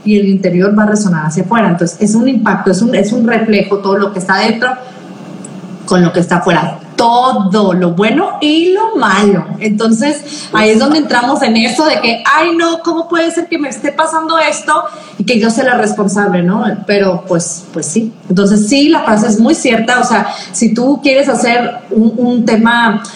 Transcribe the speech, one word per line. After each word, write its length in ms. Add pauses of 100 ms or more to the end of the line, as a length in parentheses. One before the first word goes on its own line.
y 160
el 80
interior 500
va 60
a 40
resonar 400
hacia 160
afuera. 260
Entonces, 320
es 120
un 140
impacto, 440
es 100
un, 120
es 200
un 120
reflejo 520
todo 200
lo 140
que 80
está 200
dentro 320 (1120)
con 180
lo 80
que 80
está 180
afuera. 420 (160)
Todo 800
lo 200
bueno 480
y 320
lo 220
malo. 480 (160)
Entonces, 960
ahí 160
es 100
donde 200
entramos 420
en 160
eso 280
de 140
que, 320
"Ay, 240
no, 280
¿cómo 260
puede 220
ser 160
que 100
me 120
esté 220
pasando 460
esto?" 340 (460)
Y 80
que 140
yo 100
sea 140
la 140
responsable, 680
¿no? 200 (220)
Pero, 420
pues, 460
pues 140
sí. 260 (160)
Entonces, 400
sí, 200
la 120
frase 260
es 120
muy 160
cierta. 440
O 40
sea, 280 (200)
si 240
tú 260
quieres 260
hacer 520 (100)
un, 280
un 280
tema 560 (140)